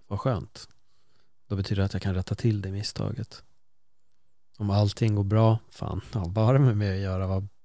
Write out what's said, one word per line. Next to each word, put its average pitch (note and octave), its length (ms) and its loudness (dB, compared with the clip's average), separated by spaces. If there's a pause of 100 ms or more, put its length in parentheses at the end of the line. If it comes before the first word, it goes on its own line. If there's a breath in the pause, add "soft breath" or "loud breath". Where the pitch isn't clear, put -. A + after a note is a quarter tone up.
Vad G#2 120 -6
skönt. - 500 -6 (760)
Då G#2 80 -4
betyder G2 260 -2
det F#2+ 40 2
att G2+ 80 -4
jag F#2+ 80 -4
kan F#2+ 140 -2
rätta F#2 200 -4
till G#2+ 260 0
det F#2+ 100 -8
misstaget. - 720 -8 (1120)
Om G#2 120 -2
allting G#2 460 2
går G2+ 80 2
bra, A2 360 4 (100)
fan, - 320 -8 (120)
ja, G#2 140 -2
vad G#2+ 180 2
har B2 80 6
det C3+ 60 6
med B2+ 180 6
mig G2+ 180 0
att G2 80 -4
göra? F#2+ 240 -2
Vad, F#2+ 200 -2 (180)